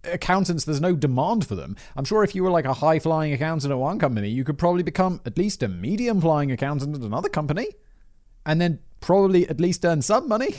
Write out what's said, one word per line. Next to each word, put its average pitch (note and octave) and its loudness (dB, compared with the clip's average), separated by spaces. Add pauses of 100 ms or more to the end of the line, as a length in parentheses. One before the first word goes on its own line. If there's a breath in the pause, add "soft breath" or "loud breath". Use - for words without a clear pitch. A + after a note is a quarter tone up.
accountants, F3+ 0
there's D3 0
no F3+ 2
demand D3 0
for G#2 -6
them. E2+ -8 (200 loud breath)
I'm C#3 -4
sure G#3+ 2
if G3+ -2
you F#3 0
were, F#3 2
like, E3 2
a C3 0
high-flying D#3 2
accountant C#3+ -2
at C3+ 0
one D3+ -2
company, A2 0
you B2+ -2
could C#3+ -2
probably F3 2
become F#3 -2
at A#2+ -6
least F#3+ -2
a A#2 -2
medium-flying D3+ 0
accountant C#3+ -4
at C#3 -8
another A#2 -4
company. D#3 -2 (760)
And D#3 0
then E3+ 0 (220)
probably F#3+ 4
at D3+ -6
least F3 0
earn E3 2
some A3 2
money. A3+ -2